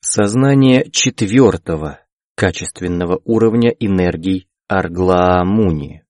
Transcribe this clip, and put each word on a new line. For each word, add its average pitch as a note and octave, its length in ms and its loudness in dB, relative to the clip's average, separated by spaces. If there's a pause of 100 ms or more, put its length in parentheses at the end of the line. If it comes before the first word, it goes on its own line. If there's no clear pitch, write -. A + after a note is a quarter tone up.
Сознание C3 840 2
четвёртого F2+ 1040 0 (380)
качественного F2+ 880 -4
уровня A2+ 460 2
энергий F#2+ 760 -2 (220)
Арглаамуни. F2+ 1400 0